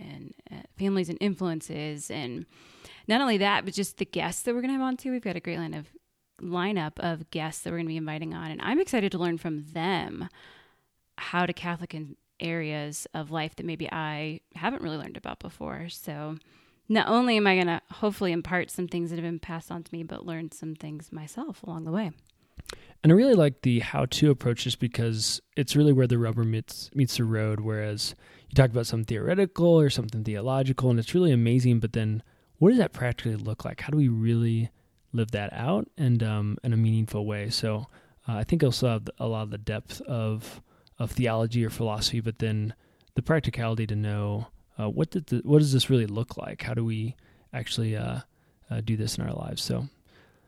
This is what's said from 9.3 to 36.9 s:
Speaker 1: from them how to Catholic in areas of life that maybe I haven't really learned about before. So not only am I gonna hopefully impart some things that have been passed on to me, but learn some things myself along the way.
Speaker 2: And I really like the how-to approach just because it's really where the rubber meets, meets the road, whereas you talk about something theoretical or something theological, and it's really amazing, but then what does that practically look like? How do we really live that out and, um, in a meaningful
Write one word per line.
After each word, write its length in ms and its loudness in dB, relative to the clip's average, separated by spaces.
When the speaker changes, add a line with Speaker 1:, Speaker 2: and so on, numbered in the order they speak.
Speaker 1:
from 340 -6
them 560 -4
how 300 0
to 60 -2
Catholic 420 -8
in 220 -12
areas 760 -6
of 160 -8
life 260 -4
that 100 -10
maybe 260 -6
I 480 -6
haven't 260 -4
really 160 -6
learned 180 -12
about 220 -10
before. 520 -10
So 480 -10
not 180 2
only 300 4
am 100 4
I 100 6
gonna 260 0
hopefully 400 -2
impart 400 -2
some 160 -4
things 220 -4
that 60 -6
have 80 -4
been 140 -4
passed 320 -10
on 140 -10
to 100 -14
me, 80 -8
but 240 -12
learn 240 -8
some 240 -10
things 380 -12
myself 500 -12
along 220 -10
the 80 -6
way. 180 -2
Speaker 2:
And 100 10
I 20 12
really 200 8
like 280 4
the 160 4
how-to 520 2
approach 340 0
just 160 -4
because 600 -2
it's 200 0
really 160 8
where 160 6
the 100 4
rubber 240 0
meets, 500 -4
meets 240 2
the 80 2
road, 360 0
whereas 560 -4
you 80 -6
talk 140 10
about 160 0
something 200 -2
theoretical 720 4
or 100 8
something 360 -2
theological, 640 0
and 80 6
it's 160 0
really 160 6
amazing, 480 6
but 140 -2
then 320 -2
what 120 8
does 80 6
that 140 2
practically 440 -2
look 280 -6
like? 180 -8
How 80 -8
do 60 2
we 120 6
really 640 2
live 180 -2
that 220 -4
out 440 -2
and, 280 4
um, 400 -2
in 80 0
a 40 2
meaningful 480 2